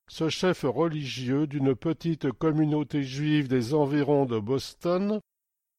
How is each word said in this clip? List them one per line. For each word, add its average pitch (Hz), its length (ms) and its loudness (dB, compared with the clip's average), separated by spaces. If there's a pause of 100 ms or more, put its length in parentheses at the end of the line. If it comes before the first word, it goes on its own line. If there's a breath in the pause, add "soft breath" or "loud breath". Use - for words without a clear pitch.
ce 160 220 -4
chef 180 340 -2
religieux 135 840 -2
d'une 139 300 0
petite 160 560 -2
communauté 151 720 0
juive 143 460 0
des 123 240 0
environs 143 520 2
de 117 140 -2
Boston 175 800 -2 (600)